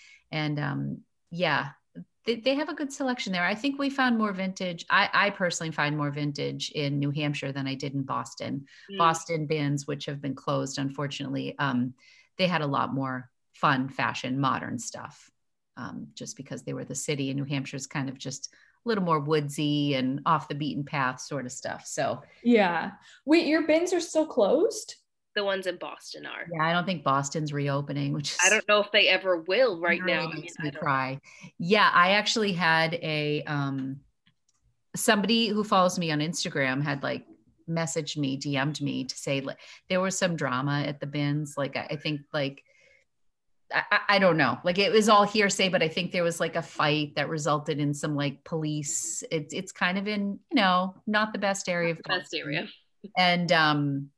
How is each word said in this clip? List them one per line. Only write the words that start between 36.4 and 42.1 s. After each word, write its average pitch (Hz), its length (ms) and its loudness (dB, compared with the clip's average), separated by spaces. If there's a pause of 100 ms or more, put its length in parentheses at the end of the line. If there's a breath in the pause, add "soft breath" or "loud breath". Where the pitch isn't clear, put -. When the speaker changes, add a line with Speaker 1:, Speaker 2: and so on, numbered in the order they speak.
Speaker 1:
had, 139 200 -2
like, 131 240 -6 (420)
messaged 165 480 -4
me, 139 200 -2
D 143 200 -4
M'd 143 240 -2
me 131 240 -2
to - 120 -10
say, 139 240 -4
like, - 180 -8 (300 loud breath)
there 185 120 0
was 185 160 -2
some 175 200 0
drama 143 500 0
at 143 140 -6
the 147 60 -6
bins. 147 500 -2
Like, 135 200 -4
I, - 140 -6
I 151 60 -4
think, 147 260 -4 (100)